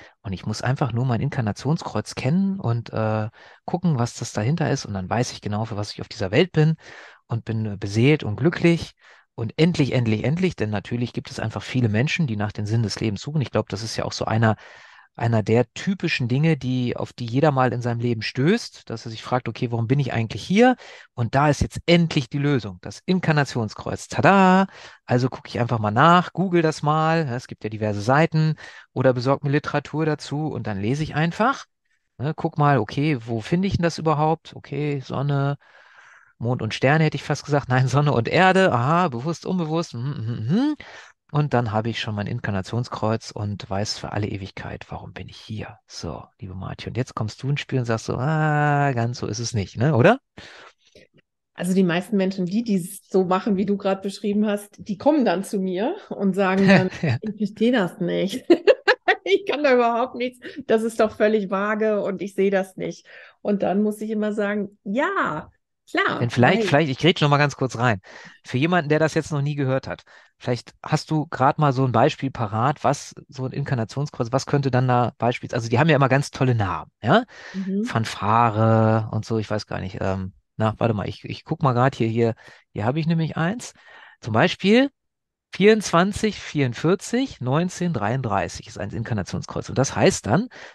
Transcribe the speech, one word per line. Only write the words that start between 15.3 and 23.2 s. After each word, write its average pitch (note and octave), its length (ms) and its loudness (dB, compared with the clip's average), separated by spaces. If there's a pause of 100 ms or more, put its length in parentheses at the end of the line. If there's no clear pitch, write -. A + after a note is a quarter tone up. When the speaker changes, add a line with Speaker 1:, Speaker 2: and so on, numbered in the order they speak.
Speaker 1:
der A2+ 300 2
typischen E3+ 560 -2
Dinge, D3 300 2
die, B2 380 -2
auf - 180 -8
die B2 100 -10
jeder C3+ 260 2
mal C3 220 2
in B2 80 -4
seinem A#2+ 200 -2
Leben A#2 200 0
stößt, - 720 -2
dass A2+ 160 -10
er A#2 40 -10
sich A2 120 -12
fragt, B2 260 -2
"Okay, A#2 220 -4
warum A2+ 160 -2
bin C#3 120 2
ich C3+ 140 -2
eigentlich A2+ 300 -4
hier?" A#3+ 340 4 (380)
Und A#2 200 -2
da C#3+ 140 4
ist C#3+ 140 2
jetzt - 240 -4
endlich E3 420 4
die D3 100 -4
Lösung, B2+ 440 0
das - 240 -14
Inkarnationskreuz. C3+ 1040 0